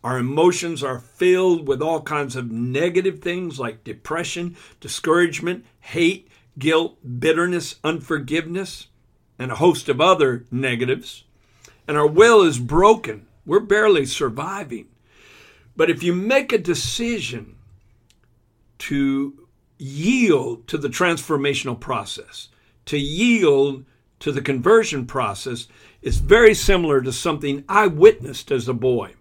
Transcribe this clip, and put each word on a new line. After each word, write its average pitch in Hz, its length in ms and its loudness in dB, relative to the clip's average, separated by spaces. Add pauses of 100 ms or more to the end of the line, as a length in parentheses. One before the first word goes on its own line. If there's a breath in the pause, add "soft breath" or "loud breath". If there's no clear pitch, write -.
Our 127 140 -4
emotions 160 640 0
are 131 140 -6
filled 180 680 0
with 131 120 -2
all 156 220 -2
kinds 147 340 -6
of 123 140 -8
negative 151 720 -2
things 175 400 -8
like 113 240 -10
depression, 170 720 -8 (240 loud breath)
discouragement, 170 840 -2 (160 soft breath)
hate, 175 480 -2 (300 soft breath)
guilt, 160 400 -2 (220)
bitterness, 165 640 -2
unforgiveness, 160 1040 -6 (500)
and 127 140 -8
a 110 60 -10
host 160 320 0
of 131 120 -2
other 143 480 2
negatives. 123 760 -6 (640 soft breath)
And 151 100 -2
our 147 100 4
will 208 340 8
is 156 160 2
broken. 147 680 2 (180)
We're 175 140 2
barely 202 480 2
surviving. 139 800 -8 (880 soft breath)
But 160 160 2
if 170 100 -4
you 175 120 0
make 247 380 0
a 233 60 2
decision 170 1000 -6 (1200)
to 139 680 -4 (300)
yield 143 880 0
to 147 120 -6
the 143 100 -6
transformational 143 920 -2
process, - 680 -10 (360)
to 151 120 -6
yield 143 880 2 (340)
to 151 120 -6
the 139 100 -4
conversion 143 640 0
process, 117 640 -6 (340 soft breath)
it's - 160 -2
very 214 380 8
similar 165 460 2
to 127 100 -4
something 143 580 -4
I 214 160 4
witnessed 170 680 4
as 123 160 -2
a 131 60 -2
boy. 117 480 -2